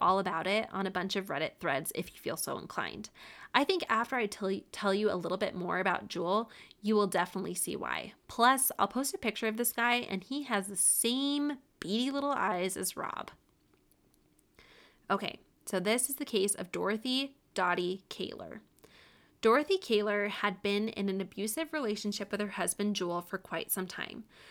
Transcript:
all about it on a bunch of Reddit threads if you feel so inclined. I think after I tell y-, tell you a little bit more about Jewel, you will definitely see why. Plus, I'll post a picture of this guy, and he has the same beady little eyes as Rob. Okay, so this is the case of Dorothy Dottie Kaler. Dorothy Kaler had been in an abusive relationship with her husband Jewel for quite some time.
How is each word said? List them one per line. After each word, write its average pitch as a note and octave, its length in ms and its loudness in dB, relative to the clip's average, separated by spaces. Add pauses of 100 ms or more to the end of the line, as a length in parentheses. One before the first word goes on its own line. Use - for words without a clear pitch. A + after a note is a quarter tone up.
all F#3 180 6
about E3+ 300 0
it G#3+ 240 2
on G3 120 -2
a F#3+ 60 0
bunch F#3 240 -2
of G3 120 -2
Reddit D3+ 340 -4
threads D3 340 0
if - 180 -4
you - 60 -20
feel - 180 -4
so - 220 -4
inclined. - 500 -8 (460)
I C4 80 6
think F4+ 260 2
after A#3 280 0
I A#3 100 0
tell G3+ 220 -4
y-, G3 240 -2
tell G3+ 200 2
you G#3 200 2
a - 20 0
little F3+ 240 -2
bit G#3 160 -2
more F3 240 -2
about F#3+ 300 0
Jewel, G3+ 420 0 (320)
you G#3+ 140 4
will G#3 100 6
definitely F3+ 480 0
see - 220 -2
why. - 380 -6 (120)
Plus, B3+ 540 4
I'll G3+ 80 6
post C4+ 260 -2
a - 40 -10
picture A3 280 -2
of A3 120 0
this A#3+ 120 0
guy, A#3+ 280 2
and F#3+ 260 -4
he C#4+ 180 -4
has G#3+ 240 0
the G3+ 80 -8
same C#4 840 2 (220)
beady A#3 300 0
little C#4+ 220 0
eyes F#3 440 0
as F#3 200 -4
Rob. - 340 -6 (1800)
Okay, G3 300 -2 (260)
so G3 140 -2
this A3 320 2
is C4+ 60 -4
the D4 80 -6
case G3+ 320 2
of F3+ 160 -8
Dorothy A3+ 640 -2 (180)
Dottie F3+ 540 0
Kaler. - 540 -10 (800)
Dorothy D4 360 6
Kaler G#3 480 2
had G3+ 340 -2
been G#3 280 0
in G3+ 200 -2
an F#3+ 120 0
abusive A3 520 -4
relationship G#3 600 -2
with G3+ 80 -2
her G#3 80 -2
husband G3 480 -2
Jewel F3 240 -2
for F#3 180 -8
quite - 320 -8
some F#3+ 160 -2
time. - 380 -8 (260)